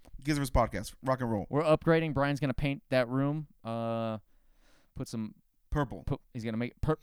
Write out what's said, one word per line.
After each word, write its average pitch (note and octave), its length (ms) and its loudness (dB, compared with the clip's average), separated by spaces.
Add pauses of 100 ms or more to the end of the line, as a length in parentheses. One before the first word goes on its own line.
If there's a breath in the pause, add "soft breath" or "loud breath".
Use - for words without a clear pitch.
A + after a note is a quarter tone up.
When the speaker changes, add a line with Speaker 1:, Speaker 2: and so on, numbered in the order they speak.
(220)
Speaker 1:
Gizzard's C#3+ 280 2
podcast, A2 420 2 (100)
rock B2+ 200 0
and A#2 100 0
roll. G2 160 0
Speaker 2:
We're D3 160 0
upgrading. D#3+ 480 4
Brian's C#3 260 0
gonna C3+ 160 0
paint C#3 360 -2
that B2+ 180 4
room. C#3+ 380 0 (180)
Uh, A2+ 540 -2 (760)
put - 140 -8
some A2 260 -6 (360)
Speaker 1:
Purple. G#2+ 360 -2
Speaker 2:
pu-, - 140 -4 (140)
he's A2+ 100 -8
gonna A2 140 -4
make A#2+ 240 -6
pur-, D#3 200 2